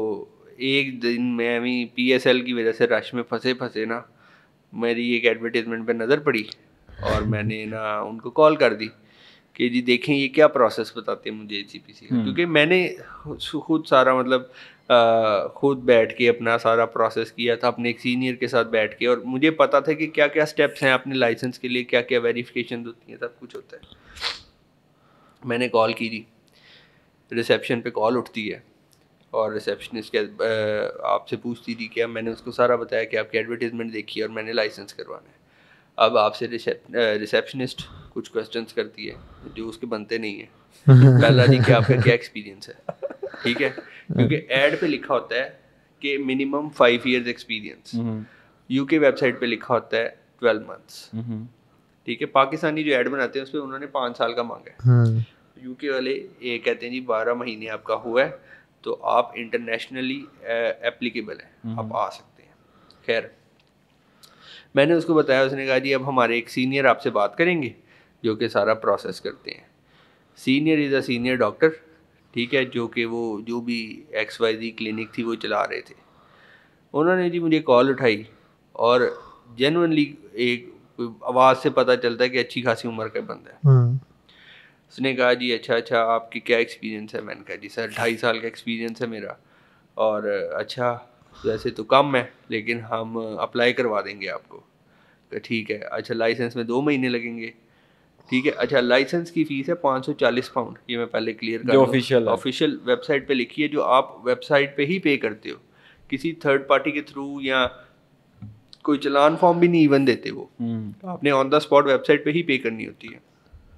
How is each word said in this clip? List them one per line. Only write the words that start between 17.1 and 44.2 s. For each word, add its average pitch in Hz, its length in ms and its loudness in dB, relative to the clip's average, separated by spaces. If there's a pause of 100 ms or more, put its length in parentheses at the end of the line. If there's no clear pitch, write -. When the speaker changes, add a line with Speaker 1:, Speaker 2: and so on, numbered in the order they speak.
Speaker 1:
किया 117 240 -2
था 123 120 -2
अपने 120 220 -2
एक 117 100 -6
senior 127 360 -2
के 123 120 -4
साथ 117 180 0
बैठ 110 320 0
के, - 80 -2
और 120 200 2
मुझे 131 260 2
पता 139 300 4
था 151 120 -2
कि 156 140 -4
क्या-क्या 151 380 2
steps 143 380 0
हैं 131 100 6
अपने 135 220 -2
license 120 420 0
के 127 100 -10
लिए, 123 160 -4
क्या-क्या 120 360 0
वेरिफिकेशन 117 680 -4
होती 117 260 -18
हैं, 113 80 -20
सब 120 180 -12
कुछ - 180 -20
होता 139 200 -18
है। - 60 -20 (1600)
मैंने 123 220 0
call 110 260 2
की 113 160 -4
थी, 113 180 -10 (1080)
reception 117 480 0
पे 123 80 -6
call 113 280 0
उठती 107 300 -6
है - 160 -10 (680)
और 110 200 -2
receptionist 107 640 -8
के, - 20 0
अ, 107 880 -2
आपसे - 320 -2
पूछती 117 380 -10
थी 113 120 -10
क्या, 117 200 -2
मैंने 113 240 -6
उसको 117 200 -12
सारा 123 240 4
बताया 113 280 -2
कि 113 140 -4
आपकी 107 200 -4
advertisement 117 540 -4
देखी 107 280 -8
है 107 60 -4
और 107 60 -8
मैंने 110 220 -8
license 107 400 -4
करवाना - 360 -16
है। - 100 -20 (600)
अब 113 180 4
आपसे 107 280 2
रिसेप-, 113 500 -8
अ, 113 180 2
receptionist 113 680 -4 (320)
कुछ 117 160 -10
questions 113 440 -8
करती 107 320 -6
है 104 100 -12 (400)
जो 110 120 -10
उसके 110 200 -10
बनते 110 300 -6
नहीं 107 220 -8
हैं। 110 100 -20 (400)
Speaker 3:
<laughs> 127 320 10
Speaker 1:
पहला 120 240 8
जी 131 120 8
कि 123 140 4
आपका 120 300 4
क्या 120 120 6
एक्सपीरियंस 101 560 -6
है, - 60 -20 (680)
ठीक 120 180 0
है, 131 80 0 (460)
क्योंकि 123 200 4